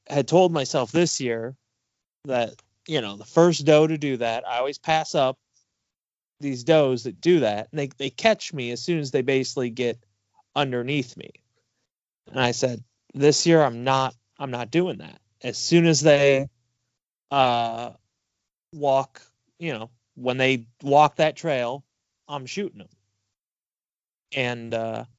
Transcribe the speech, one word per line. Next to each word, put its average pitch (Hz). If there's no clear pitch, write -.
had 139
told 180
myself 131
this 165
year 120
that, 120
you 156
know, 104
the 104
first 165
doe 151
to 156
do 143
that, 117
I 120
always 135
pass 160
up 135
these 131
does 131
that 110
do 170
that, 107
and 156
they, 143
they 135
catch -
me 123
as 120
soon 170
as 139
they 131
basically 131
get 117
underneath 131
me. -
And -
I 123
said, 120
"This 143
year, 165
I'm 120
not, 135
I'm 139
not 120
doing 160
that." 80
As 123
soon 170
as 156
they, 139
uh, 120
walk, 139
you 165
know, 113
when 127
they 131
walk 143
that 156
trail, 135
I'm 143
shooting 190
'em. 85
And, 120
uh, 113